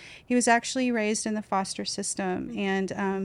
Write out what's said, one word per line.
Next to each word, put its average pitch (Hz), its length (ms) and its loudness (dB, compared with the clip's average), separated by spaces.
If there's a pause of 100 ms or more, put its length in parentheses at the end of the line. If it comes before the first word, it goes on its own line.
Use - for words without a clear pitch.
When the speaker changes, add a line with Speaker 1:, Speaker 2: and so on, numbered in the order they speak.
(240)
Speaker 1:
He 247 120 0
was 247 120 6
actually 240 440 2
raised 214 340 0
in 220 80 0
the 214 80 -2
foster 196 440 -2
system, 190 640 -4
Speaker 2:
Mm-hmm. 233 100 -6
Speaker 1:
and, 196 320 0
um, 190 340 -2